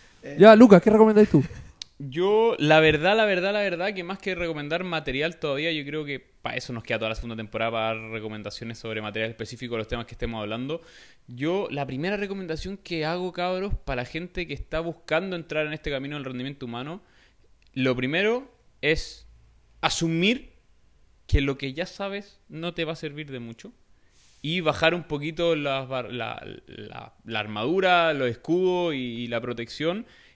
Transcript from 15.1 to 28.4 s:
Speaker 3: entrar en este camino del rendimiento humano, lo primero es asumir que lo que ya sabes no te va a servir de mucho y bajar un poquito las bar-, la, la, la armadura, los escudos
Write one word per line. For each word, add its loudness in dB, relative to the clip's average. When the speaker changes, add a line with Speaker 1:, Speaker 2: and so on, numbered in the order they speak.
Speaker 3:
entrar -4
en -8
este -8
camino -6
del -10
rendimiento -8
humano, -10
lo 0
primero -2
es -2
asumir -2
que 4
lo -2
que -8
ya -6
sabes -12
no -10
te -4
va -4
a -10
servir -12
de -10
mucho -14
y -2
bajar 2
un -4
poquito -2
las -4
bar-, -6
la, -8
la, -16
la -6
armadura, 2
los 0
escudos 0